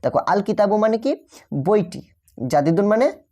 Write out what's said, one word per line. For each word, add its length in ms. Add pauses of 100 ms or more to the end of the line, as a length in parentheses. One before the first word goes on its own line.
দেখো, 240
আল 140
কিতাবু 360
মানে 200
কি? 180 (380)
বইটি, 480 (460)
জাদিদুন 400
মানে 240 (200)